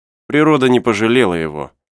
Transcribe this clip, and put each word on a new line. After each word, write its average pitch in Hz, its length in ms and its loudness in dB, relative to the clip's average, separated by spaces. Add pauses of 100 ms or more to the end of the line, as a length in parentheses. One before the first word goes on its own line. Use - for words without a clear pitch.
(280)
Природа 147 420 2
не 123 100 4
пожалела 113 540 0
его. 76 380 -8 (200)